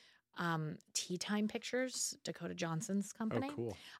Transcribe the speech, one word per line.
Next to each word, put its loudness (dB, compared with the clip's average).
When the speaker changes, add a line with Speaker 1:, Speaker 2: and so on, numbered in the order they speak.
Speaker 1:
um, 2
Tea 0
Time 2
Pictures, 0
Dakota -4
Johnson's 0
company. 2
Speaker 2:
Oh, -6
cool. -2